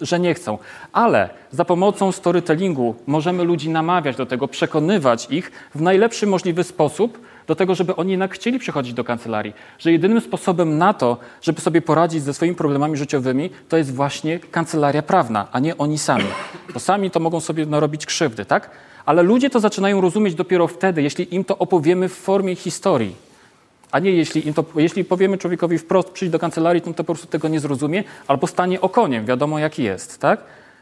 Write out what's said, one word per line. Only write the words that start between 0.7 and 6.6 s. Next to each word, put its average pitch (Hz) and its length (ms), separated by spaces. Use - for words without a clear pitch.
Ale 156 360
za 147 140
pomocą 190 480
storytellingu 165 840
możemy 165 380
ludzi 165 260
namawiać 160 460
do 127 100
tego, 127 220
przekonywać 156 840
ich 156 220
w 147 60
najlepszy 190 460
możliwy 180 380